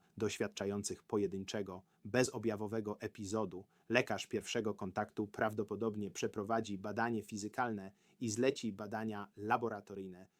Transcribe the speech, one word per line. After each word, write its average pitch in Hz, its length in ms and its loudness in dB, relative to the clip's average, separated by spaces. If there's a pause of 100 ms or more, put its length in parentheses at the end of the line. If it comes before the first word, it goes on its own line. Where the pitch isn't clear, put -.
(180)
doświadczających - 840 0
pojedynczego, 95 800 0 (240)
bezobjawowego 107 960 2
epizodu, 101 680 -2 (240)
lekarz 117 380 4
pierwszego 107 460 0
kontaktu 104 540 -2
prawdopodobnie 107 840 0
przeprowadzi 107 680 0
badanie 107 460 0
fizykalne 104 680 -4 (280)
i 120 100 0
zleci 120 440 2
badania 107 540 -4 (100)
laboratoryjne, 101 880 -2 (120)